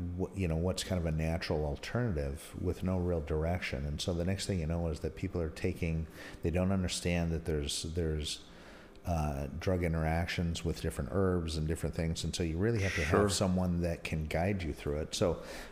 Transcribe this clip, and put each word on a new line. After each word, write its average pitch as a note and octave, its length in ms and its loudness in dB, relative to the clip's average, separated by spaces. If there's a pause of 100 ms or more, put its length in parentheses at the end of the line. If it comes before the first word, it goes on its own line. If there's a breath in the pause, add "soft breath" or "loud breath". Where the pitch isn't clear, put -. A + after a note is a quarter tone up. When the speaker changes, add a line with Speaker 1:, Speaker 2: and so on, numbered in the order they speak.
(160)
Speaker 1:
what, F#2 200 -4
you F#2 120 2
know, D#2+ 80 2
what's F2+ 280 2
kind F#2 160 0
of E2 60 0
a D#2+ 100 2
natural D#2+ 480 0
alternative D2 960 -2
with F2+ 220 -2
no F#2 160 2
real F2 220 2
direction." D#2 680 0
And D2+ 140 -2
so F2+ 120 0
the E2+ 120 0
next G2 220 0
thing G2 140 2
you D2+ 60 0
know E2+ 220 2
is D2+ 120 -2
that D#2 160 -4
people F#2 240 -2
are D#2+ 100 0
taking, E2 560 -2 (360 loud breath)
they E2+ 80 0
don't F#2 220 4
understand F2 600 2
that D#2+ 120 -2
there's, D2 400 -2 (100)
there's, D#2 460 -2 (680 loud breath)
uh, D2+ 400 0 (140)
drug F2+ 220 2
interactions E2 840 2
with D#2+ 180 -2
different D#2 300 -2
herbs F2 440 2
and D#2 100 0
different D#2+ 280 -2
things. E2 280 0
And D#2+ 140 -2
so F#2+ 60 0
you D#2+ 160 0
really A2 240 2
have F#2+ 140 0
to F2 80 0
Speaker 2:
Sure. E2 180 6
Speaker 1:
have G2+ 100 4
someone F2+ 480 2
that E2+ 240 0
can D#2+ 220 -2
guide F2+ 360 2
you D2 120 -2
through D2 240 -2
it. - 160 -4
So E2+ 240 2 (340 loud breath)